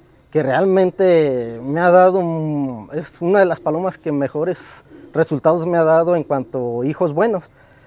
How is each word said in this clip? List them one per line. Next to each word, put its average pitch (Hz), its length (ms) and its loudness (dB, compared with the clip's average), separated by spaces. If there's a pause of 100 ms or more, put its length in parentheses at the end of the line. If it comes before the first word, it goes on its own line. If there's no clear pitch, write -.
(300)
que 151 120 0
realmente 160 1200 2
me 143 180 -4
ha 175 100 4
dado, 185 320 6
mm, 147 720 -6
es - 260 -12
una 185 200 2
de 190 40 4
las 165 160 -2
palomas 175 380 -4
que 160 120 -8
mejores 147 760 -4 (300)
resultados 160 520 0
me 175 120 -2
ha 160 60 2
dado 165 300 2
en 156 100 -2
cuanto 123 580 -6
a 131 40 -4
hijos 151 280 -2
buenos. 196 340 -2 (380)